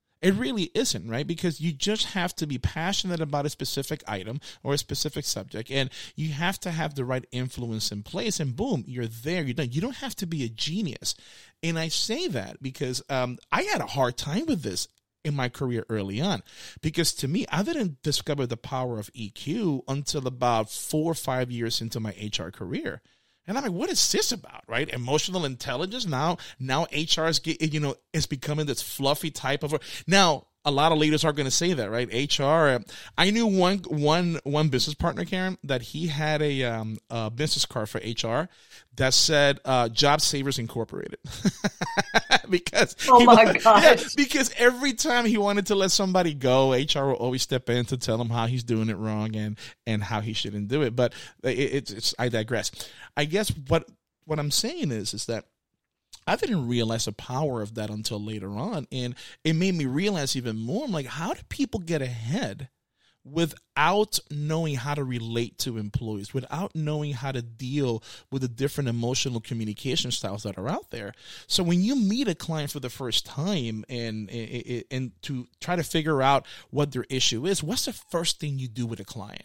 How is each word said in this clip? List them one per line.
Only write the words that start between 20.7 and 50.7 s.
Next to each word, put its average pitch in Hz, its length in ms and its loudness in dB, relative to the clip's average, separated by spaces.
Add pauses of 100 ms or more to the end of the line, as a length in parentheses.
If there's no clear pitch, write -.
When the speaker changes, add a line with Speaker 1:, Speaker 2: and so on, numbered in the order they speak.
Speaker 1:
four 156 420 -2
or - 20 -6
five 127 360 -2
years 117 300 -2
into 113 180 -6
my 107 200 -4
H 107 220 -4
R 87 100 -8
career. - 500 -6 (460)
And 208 120 -4
I'm 277 60 -2
like, 202 80 -2
"What 262 180 -2
is - 220 2
this - 200 0
about?" - 360 -12
Right? 120 200 -2
Emotional 151 560 -2
intelligence. 156 640 -6
Now, 156 320 0 (200)
now 131 340 0
H 156 260 0
R 160 80 2
is, 165 120 2
get-, - 220 -4 (120)
you 151 80 0
know, 143 160 0 (160)
is 156 140 0
becoming 151 400 -4
this 131 140 -2
fluffy 143 500 0
type 139 320 -4
of, 151 120 -2 (320)
now, 170 400 6 (180)
a 143 60 2
lot 147 220 6
of 156 60 4
leaders 151 260 4
are 151 80 4
gonna 139 180 -2
say 175 220 2
that, 113 180 -2
right? 117 220 0
H 139 260 0
R. 147 300 6
Uh, 123 100 4 (400)
I 180 120 6
knew 226 160 4
one, 190 320 4 (100)
one, 156 560 2
one 151 240 4
business 139 260 0
partner, - 300 -2
Karen, 185 400 -2
that 131 180 -2
he 156 240 -6
had 151 360 0
a, 139 220 0
um, 110 340 -4 (120)
a 113 200 -4
business 139 360 0
card 110 220 -4
for - 160 -6
H 113 200 -4
R 131 240 0 (480)
that 131 180 4
said, 143 500 6
uh, 123 240 4
"Job 143 320 4
Savers 139 380 0
Incorporated." 113 640 -6
<laughs> - 40 -14 (1200)
Because - 480 2 (120)
Speaker 2:
Oh 247 120 12
Speaker 1:
he 240 60 10
Speaker 2:
my 233 80 12
Speaker 1:
wa-, 220 80 12 (100)
yeah, - 80 2
Speaker 2:
gosh. 226 540 8
Speaker 1:
because 277 420 2
every 247 360 4
time 240 320 2
he 214 140 4
wanted 202 280 2
to 208 100 2
let 190 160 4
somebody 185 420 4
go, 131 400 6
H 143 220 2
R 139 120 0
will 131 60 2
always 127 280 0
step 127 280 -2
in 120 160 2
to 131 100 -2
tell 117 240 0
him 120 80 -2
how 117 180 0
he's 123 180 -2
doing 113 240 0
it 104 80 -2
wrong 110 400 -4
and, 107 200 -4 (300)
and 107 160 0
how 104 180 -2
he 117 120 -4
shouldn't 104 340 -4
do 143 160 0